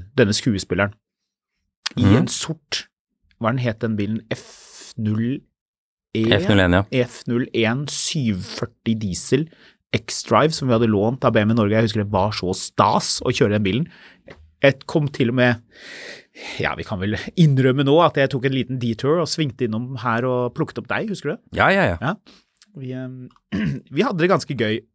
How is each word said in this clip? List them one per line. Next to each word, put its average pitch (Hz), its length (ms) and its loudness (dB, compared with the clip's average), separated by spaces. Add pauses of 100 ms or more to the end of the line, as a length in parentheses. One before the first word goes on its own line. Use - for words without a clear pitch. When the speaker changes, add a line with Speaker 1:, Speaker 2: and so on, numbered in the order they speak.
(180)
Speaker 1:
denne 107 160 4
skuespilleren. 101 600 -2 (1040)
I - 60 2
Speaker 2:
Mhm. 98 140 8
Speaker 1:
en 160 100 2
sort, - 600 -4 (540)
hva 113 100 2
den 131 80 -2
het 117 200 -2
den 110 180 -2
bilen? 104 240 -2 (100)
F - 680 -14
null 113 440 -2 (760)
en? 113 180 2
Speaker 2:
F 95 160 2
null 104 100 6
en, 90 140 6
ja. 95 180 6
Speaker 1:
F 123 360 -2
null 123 260 -2
en 117 340 0
syv 113 560 -2
førti - 560 -6
diesel 107 480 -2 (460)
X-Drive - 600 2
som 143 140 -4
vi 127 60 4
hadde 113 140 2
lånt 107 380 0
av 117 80 4
B 113 80 4
M 104 80 2
W 113 60 2
Norge. 107 200 2
Jeg 113 140 4
husker 107 140 -2
det 101 80 -6
var 104 200 2
så 92 240 -4
stas - 680 0
å 127 80 0
kjøre 107 260 2
den 107 60 0
bilen. 107 240 0 (720)
Jeg - 240 2
kom 151 240 0
til 117 200 0
og 120 60 -2
med, 123 260 2 (1000)
ja, 73 160 -2
vi 80 80 -8
kan 95 160 -8
vel 104 160 -2 (200)
innrømme 135 480 4
nå 139 120 4 (100)
at 151 100 2
jeg 139 140 2
tok 123 160 -4
en 135 80 0
liten 131 260 -4
detour 131 400 0
og 160 80 -2
svingte 139 400 -4
innom 123 300 -6
her 117 260 -2
og 123 300 -2
plukket - 260 -6
opp - 80 -12
deg, 139 220 -4
husker 180 240 -6
du? - 40 -10 (200)
Speaker 2:
Ja, 104 120 4
ja, 196 200 2
ja. 85 100 -2
Speaker 1:
Ja. 135 140 -4 (640)
Vi, 127 160 -10
ehm, 127 360 -12 (220)
<clears throat> 185 400 -6
vi 139 100 -2
hadde 214 200 -2
det 180 80 2
ganske 160 260 0
gøy. 113 240 -2 (160)